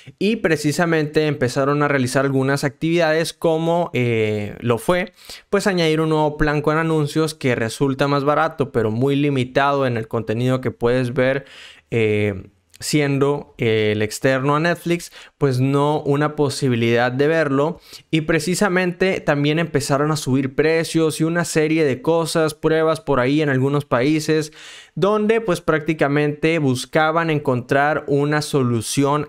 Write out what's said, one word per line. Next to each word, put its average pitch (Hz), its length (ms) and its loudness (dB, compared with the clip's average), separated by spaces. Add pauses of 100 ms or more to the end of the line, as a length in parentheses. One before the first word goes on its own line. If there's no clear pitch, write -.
(200)
y 208 160 0
precisamente 160 880 0
empezaron 143 560 0
a 143 60 2
realizar 135 380 0
algunas 135 380 0
actividades 160 720 0
como, 165 600 0
eh, 110 640 -2
lo 117 180 0
fue, 180 360 -2 (360)
pues, 196 160 0
añadir 165 340 2
un 160 100 2
nuevo 151 280 0
plan 151 240 0
con 151 160 0
anuncios 156 560 0
que 127 220 -2
resulta 135 520 -2
más 143 160 0
barato, 147 480 0
pero 110 200 0
muy 131 240 0
limitado 139 720 0
en 120 100 -2
el 113 100 -6
contenido 120 540 -2
que 123 80 -4
puedes 123 460 0
ver, 131 300 0 (440)
eh, 104 640 0 (280)
siendo, 143 800 0
eh, 107 360 0
el 107 100 -2
externo 135 520 0
a 151 40 0
Netflix, 170 520 -2 (280)
pues, 131 200 0
no 143 440 2
una 147 320 0
posibilidad 123 760 0
de 135 160 0
verlo. 156 540 0 (300)
Y 160 100 0
precisamente 180 960 0
también 147 380 0
empezaron 147 540 0
a 156 40 0
subir 135 380 -2
precios 160 640 0
y 165 40 0
una 170 200 0
serie 156 420 0
de 131 180 -2
cosas, 160 500 0
pruebas 160 480 0
por 139 180 0
ahí 143 220 2
en 147 80 0
algunos 139 360 0
países, 156 680 0 (400)
donde, 214 480 0
pues, 180 180 -2
prácticamente 156 1000 0
buscaban 156 720 0
encontrar 143 720 0
una 147 380 0
solución 139 840 0